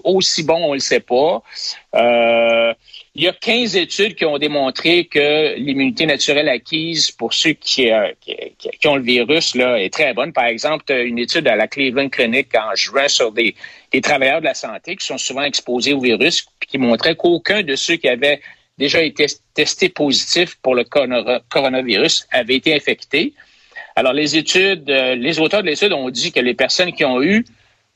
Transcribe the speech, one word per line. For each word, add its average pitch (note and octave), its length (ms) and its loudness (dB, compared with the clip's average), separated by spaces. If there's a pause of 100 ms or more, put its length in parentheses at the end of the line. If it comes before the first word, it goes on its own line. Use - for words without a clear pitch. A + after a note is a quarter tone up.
aussi F#3 380 0
bon, D#3+ 160 2
on D#3+ 160 0
le C#3 60 -2
sait B2 220 0
pas. D#3 420 0 (520)
Euh, A#2 800 4 (420)
il - 80 -2
y E3+ 40 2
a F3+ 60 0
quinze A3+ 420 -2
études G3 400 0
qui E3+ 100 -2
ont D3 120 0
démontré D3 680 0
que D3 520 2
l'immunité C3+ 480 -2
naturelle D3 420 0
acquise D#3 640 -2
pour A2+ 220 -6
ceux D#3 200 0
qui, - 360 0
euh, G#2+ 200 2 (120)
qui, - 140 -12 (220)
qui, - 120 -10
qui - 180 -2
ont C#3+ 80 4
le C3+ 60 -2
virus, B2 540 0
là, B2 220 2
est F#2+ 140 -2
très C#3 220 0
bonne. C3 180 -4
Par B2+ 140 0
exemple, C#3+ 400 -2
t'as B2+ 180 -2
une A#2+ 140 -4
étude C#3 300 -2
à A2+ 80 4
la G#2+ 120 0
Cleveland C3+ 420 -2
Clinic B2+ 460 -2
en G#2+ 200 0
juin A#2 320 0
sur B2 240 0
des, A2 240 -2 (360)
des C3 100 2
travailleurs C#3+ 400 0
de D#3 40 -6
la C3+ 80 0
santé B2 420 -10
qui - 100 -10
sont C#3 120 -8
souvent C3+ 260 -6
exposés B2+ 500 -2
au C#3 80 0
virus, B2+ 440 2 (140)
puis - 100 -10
qui - 80 -6
montrait B2+ 380 2
qu'aucun F3 480 2
de C#3 120 -2
ceux E3+ 200 -2
qui E3 120 -2
avaient C#3 340 2 (360)
déjà D3 240 0
été D3 240 0 (280)
testés D#3 360 0
positifs D#3+ 720 0
pour B2+ 140 0
le A#2+ 80 2
corona-, B2 680 -2
coronavirus C3 840 0
avait B2 240 0
été D3+ 200 0
infecté. C#3+ 580 -2 (640)
Alors, B2+ 180 2
les D3+ 240 0
études, F3+ 520 0
euh, C3 260 2
les D#3 240 -2
auteurs E3 240 2
de F#3 40 -2
l'étude F#3+ 240 0
ont C3+ 180 -2
dit D#3+ 220 -6
que - 80 0
les B2 140 0
personnes E3 400 0
qui - 100 -2
ont B2+ 180 2
eu G3+ 220 2 (520)